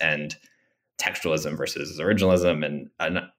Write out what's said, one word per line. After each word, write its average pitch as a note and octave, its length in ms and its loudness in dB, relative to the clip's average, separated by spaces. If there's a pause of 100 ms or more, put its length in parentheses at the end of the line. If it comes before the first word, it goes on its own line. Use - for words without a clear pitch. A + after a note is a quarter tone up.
and D2+ 340 -2 (600)
textualism D#2 600 -2
versus C#2+ 420 -6
originalism F2+ 680 4
and, C#2+ 240 -6 (100)
and F2 200 -2 (200)